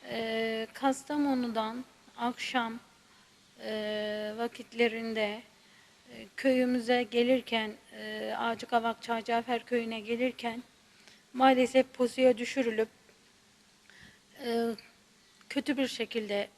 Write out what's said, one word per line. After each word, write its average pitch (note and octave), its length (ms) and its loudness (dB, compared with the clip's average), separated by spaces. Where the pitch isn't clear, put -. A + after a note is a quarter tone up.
Ee, A3+ 600 -2
Kastamonu'dan B3+ 1120 0
akşam, A#3 640 -2
e, G#3+ 720 -4
vakitlerinde, A3+ 1040 -2
e, A3+ 140 -16
köyümüze B3 680 2
gelirken, A#3 680 2
e, G#3+ 460 -8
Ağacıkavak A#3 640 0
Çağcafer A#3 600 -2
Köyü'ne A3+ 360 -2
gelirken A#3 600 -2
maalesef C4 600 6
pusuya B3+ 460 4
düşürülüp, A#3 500 0
e, A#3 260 0
kötü C#4 280 0
bir C4 120 2
şekilde G#3 680 -4